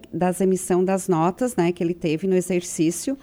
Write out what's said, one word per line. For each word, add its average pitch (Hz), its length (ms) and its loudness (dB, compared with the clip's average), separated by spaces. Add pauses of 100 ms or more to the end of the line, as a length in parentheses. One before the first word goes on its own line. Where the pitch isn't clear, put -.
(100)
das 180 300 0
emissão 185 420 2
das 190 240 0
notas, 185 480 0
né, 170 160 2
que 175 140 -2
ele 170 80 0
teve 160 340 -2
no 190 80 2
exercício, 180 880 -2